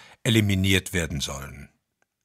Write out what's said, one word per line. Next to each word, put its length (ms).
eliminiert 720
werden 280
sollen. 480